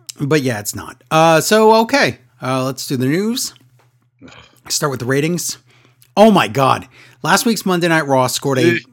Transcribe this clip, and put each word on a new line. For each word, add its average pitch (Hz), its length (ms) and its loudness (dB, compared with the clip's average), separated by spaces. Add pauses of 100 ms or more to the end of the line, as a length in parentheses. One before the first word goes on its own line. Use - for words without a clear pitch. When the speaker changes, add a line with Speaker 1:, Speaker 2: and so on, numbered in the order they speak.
(200)
Speaker 1:
but 147 220 0
yeah, 123 180 -4
it's - 160 -10
not. - 360 -16
Uh, 160 300 4
so, 220 400 4
okay. 226 380 -2 (220)
Uh, 131 240 -4
let's 135 220 -8
do 143 100 -4
the 127 80 -2
news. 208 480 -4 (1160)
Start 151 220 -2
with 127 80 -8
the 120 60 -8
ratings. 147 520 -4 (580)
Oh 214 160 8
my 151 160 2
God. 120 400 0 (340)
Last 180 240 0
week's 226 200 -2
Monday 175 220 0
Night 160 200 0
Raw 131 200 2
scored 135 320 -4
a 127 160 2
Speaker 2:
Ugh. 165 40 -6 (140)